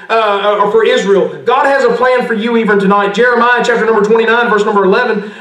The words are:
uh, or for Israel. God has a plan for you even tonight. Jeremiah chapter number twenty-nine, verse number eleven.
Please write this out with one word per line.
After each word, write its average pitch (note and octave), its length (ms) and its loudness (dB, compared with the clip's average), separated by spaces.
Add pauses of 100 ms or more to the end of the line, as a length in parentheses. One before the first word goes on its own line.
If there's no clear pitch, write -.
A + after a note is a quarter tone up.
uh, G#3 540 0
or G3+ 80 0
for A3 140 2
Israel. F#3+ 580 0
God C4+ 240 0
has C#4 180 2
a A#3+ 120 2
plan B3 320 0
for A#3 40 -4
you A#3 240 -2
even G#3 220 0
tonight. G3 340 0
Jeremiah A#3+ 500 2
chapter A3 220 0
number A3 180 0
twenty-nine, A3+ 460 0
verse G#3 160 0
number G3+ 200 0
eleven. G3+ 440 0 (120)